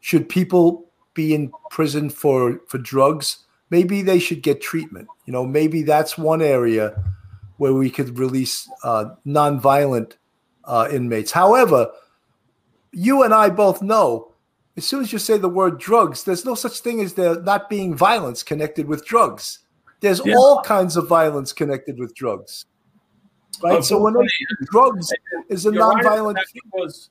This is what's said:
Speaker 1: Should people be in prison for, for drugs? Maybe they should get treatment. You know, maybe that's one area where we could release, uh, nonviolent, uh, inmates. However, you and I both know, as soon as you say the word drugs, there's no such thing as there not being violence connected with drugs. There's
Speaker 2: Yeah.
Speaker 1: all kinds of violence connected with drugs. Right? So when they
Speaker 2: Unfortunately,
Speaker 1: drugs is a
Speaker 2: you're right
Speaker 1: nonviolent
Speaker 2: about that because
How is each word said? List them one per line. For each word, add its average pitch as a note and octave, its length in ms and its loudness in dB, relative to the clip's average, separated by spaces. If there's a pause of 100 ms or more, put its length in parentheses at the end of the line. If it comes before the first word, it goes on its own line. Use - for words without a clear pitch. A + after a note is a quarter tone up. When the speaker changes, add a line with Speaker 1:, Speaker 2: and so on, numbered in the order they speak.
Speaker 1:
Should - 280 -2
people F3 560 2 (300)
be D#3 200 -2
in D3 160 -4 (200)
prison D3 400 -2
for, B2+ 580 0
for C3 100 -8
drugs? C3+ 600 0 (320)
Maybe F#3 320 0
they F#3 160 2
should E3+ 240 -4
get C#3+ 180 0
treatment. - 480 -10 (160)
You B2+ 80 -12
know, B2+ 120 -4
maybe D#3 380 0
that's D3+ 360 0
one D#3+ 240 0
area A2+ 600 0 (540)
where C3+ 160 0
we C3+ 160 2
could B2 300 -6
release, C3 500 -4 (160)
uh, A2 220 -2 (200)
nonviolent, C#3+ 880 0 (520)
uh, A#2+ 280 -2
inmates. A#2 400 -4
However, F#3 580 4 (1000)
you B3+ 300 2
and A3 100 4
I G#3+ 160 6
both F#3+ 320 2
know, G3 520 0 (440)
as F3 80 -12
soon C#4 160 -4
as A#3 120 -6
you A3+ 60 -6
say G#3+ 200 0
the F#3 100 0
word F3 300 0
drugs, F#3 460 0
there's F3+ 200 -4
no B3 100 -4
such - 260 -8
thing A#3 200 -4
as F#3 140 -6
there E3+ 260 0
not G3 300 -2
being F#3+ 240 -4
violence E3 480 0
connected D3+ 440 -6
with D3 200 -6
drugs. - 540 -2 (400)
There's F#3+ 240 2
Speaker 2:
Yeah. G#3 120 2
Speaker 1:
all C#4 260 8
kinds F#3 340 0
of E3 120 -2
violence D3+ 460 0
connected C3+ 440 -6
with B2 160 -10
drugs. - 520 -10 (960)
Right? E3+ 200 2
So - 160 0
when G#3+ 140 2
they A#3+ 80 2
Speaker 2:
Unfortunately, B3 500 -4
Speaker 1:
drugs G#3+ 420 2 (360)
is F#3+ 180 -4
a G#3+ 60 2
Speaker 2:
you're A3 160 4
right A3+ 160 2
Speaker 1:
nonviolent G#3+ 280 2
Speaker 2:
about - 20 -6
that F#3+ 280 -8
because F3+ 480 -10